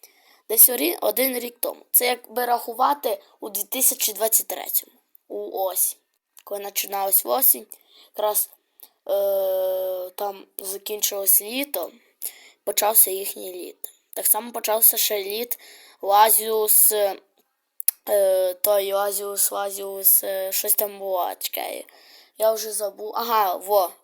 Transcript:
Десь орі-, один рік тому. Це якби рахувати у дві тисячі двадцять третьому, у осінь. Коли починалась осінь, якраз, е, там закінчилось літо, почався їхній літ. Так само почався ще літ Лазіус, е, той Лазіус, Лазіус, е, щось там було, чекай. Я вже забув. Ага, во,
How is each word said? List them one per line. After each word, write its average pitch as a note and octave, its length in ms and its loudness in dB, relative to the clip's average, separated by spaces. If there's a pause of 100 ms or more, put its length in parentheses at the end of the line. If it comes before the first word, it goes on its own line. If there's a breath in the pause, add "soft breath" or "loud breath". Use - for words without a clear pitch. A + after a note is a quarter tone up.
(480 loud breath)
Десь A3 200 6
орі-, C4 320 -2
один B3 380 0
рік A#3+ 220 -8
тому. - 300 -6
Це - 160 4
якби B3 380 -2
рахувати A#3+ 800 0 (180 soft breath)
у A3+ 100 -10
дві G3+ 120 -4
тисячі - 500 0
двадцять G#3+ 340 0
третьому, - 460 -4 (360)
у G#3 340 -6
осінь. - 360 -2 (460)
Коли G3+ 160 -10
починалась G3 680 -2
осінь, B3 400 2 (480 loud breath)
якраз, G#3+ 360 -2 (580 soft breath)
е, F#3+ 1000 -2
там G3 360 -8 (120)
закінчилось G3 840 -2
літо, A#3+ 500 -6 (720 loud breath)
почався G#3 460 2
їхній G3 420 -8
літ. - 400 -16 (220)
Так F#3+ 120 -4
само A#3 260 0
почався A3 440 2
ще G#3+ 220 0
літ G#3 400 -6 (440 loud breath)
Лазіус, G#3+ 880 6
е, F#3+ 1600 0
той G3 380 2
Лазіус, G3+ 600 -2
Лазіус, G3 720 -2
е, G3 280 -4
щось G#3 220 -2
там G3+ 240 -4
було, F#3+ 400 -2
чекай. - 480 -8 (520 soft breath)
Я A3 140 4
вже A3 200 -8
забув. G#3 440 -6
Ага, A3 400 2
во, F#3 340 2 (140)